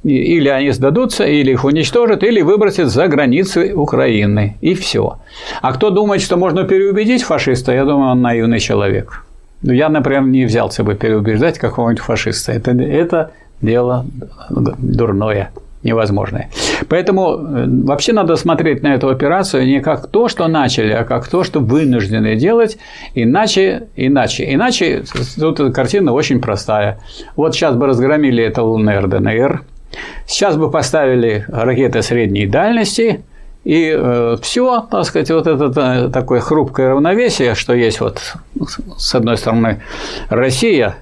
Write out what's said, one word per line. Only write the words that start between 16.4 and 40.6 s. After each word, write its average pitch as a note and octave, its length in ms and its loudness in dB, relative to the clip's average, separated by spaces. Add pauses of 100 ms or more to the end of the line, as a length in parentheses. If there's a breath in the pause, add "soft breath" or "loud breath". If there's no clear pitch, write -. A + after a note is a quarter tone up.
Поэтому, F#3 480 2
э, C3+ 280 -4 (200)
вообще C#3+ 280 0
надо E3+ 220 2
смотреть D#3+ 480 0
на C#3+ 100 2
эту C3+ 160 0
операцию C#3+ 560 0
не C3+ 160 2
как C#3+ 260 -2
то, A#3 200 2
что F3 200 -2
начали, B2 440 0
а A2+ 120 -2
как B2 240 -4
то, F3+ 160 0
что - 160 -4
вынуждены A2 760 0
делать, A3 420 2 (380 loud breath)
иначе, F#3+ 800 0
иначе. C3+ 580 0
Иначе F3 500 0 (360)
тут D3 340 0
картина C3+ 400 0
очень C#3+ 260 0
простая. G#2 600 -2 (360 loud breath)
Вот D#3 200 0
щас D3 200 0
бы C#3 120 0
разгромили C3 560 2
это A2+ 180 -2
Л A2+ 160 0
Н G#2+ 120 2
Р, G2 180 0
Д G2+ 100 0
Н G2+ 100 0
Р, A#2 340 0 (640 loud breath)
сейчас F#3+ 300 0
бы D3+ 140 0
поставили B2+ 800 0
ракеты A#2+ 540 0
средней G2+ 460 0
дальности, G#3 760 0 (420 soft breath)
и, D#3+ 320 2
э, A#2+ 460 0
всё, A#3+ 480 0
так E3 160 0
сказать, D#3+ 260 -2
вот D#3+ 160 2
это, C#3+ 280 0
э, B2+ 360 0
такое B2+ 280 0
хрупкое C3 520 0
равновесие, D3+ 640 2
что - 180 -2
есть A2+ 280 2
вот A2 180 -4 (400)
с, - 200 -8 (180)
с - 180 -4
одной A#2 220 2
стороны A2+ 440 0 (480 loud breath)
Россия B2+ 720 2